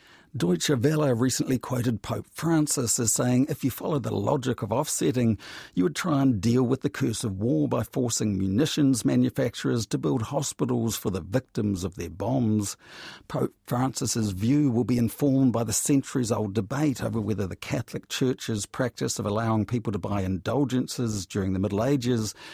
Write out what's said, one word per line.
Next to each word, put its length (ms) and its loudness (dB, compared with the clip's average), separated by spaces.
Deutsche 340 2
Welle 420 2
recently 440 2
quoted 440 -2
Pope 280 -6
Francis 720 0
as 140 2
saying, 340 4
"If 160 -4
you 80 0
follow 280 -2
the 140 -4
logic 480 0
of 80 -4
offsetting, 680 2
you 100 2
would 120 0
try 260 0
and 200 4
deal 220 4
with 180 0
the 80 -2
curse 340 -2
of 160 -4
war 300 0
by 140 0
forcing 540 -2
munitions 680 2
manufacturers 800 0
to 120 -2
build 260 0
hospitals 760 -2
for 120 -4
the 120 -2
victims 640 -2
of 100 -6
their 140 -8
bombs." 640 0
Pope 260 -2
Francis's 680 -2
view 380 2
will 140 2
be 140 0
informed 560 4
by 100 0
the 80 -2
centuries-old 840 0
debate 480 0
over 200 -2
whether 260 -2
the 80 -8
Catholic 540 -6
Church's 560 0
practice 520 -2
of 80 -2
allowing 400 2
people 280 -2
to 60 -4
buy 220 -2
indulgences 1040 -2
during 280 -2
the 60 0
Middle 220 0
Ages 540 0